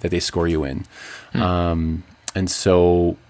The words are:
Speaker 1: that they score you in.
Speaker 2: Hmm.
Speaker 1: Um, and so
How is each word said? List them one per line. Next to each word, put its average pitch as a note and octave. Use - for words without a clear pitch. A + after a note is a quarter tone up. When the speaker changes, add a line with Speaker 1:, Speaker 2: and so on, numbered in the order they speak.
Speaker 1:
that F2
they F2
score E2+
you D#2
in. C2+
Speaker 2:
Hmm. -
Speaker 1:
Um, E2+
and F#2
so F2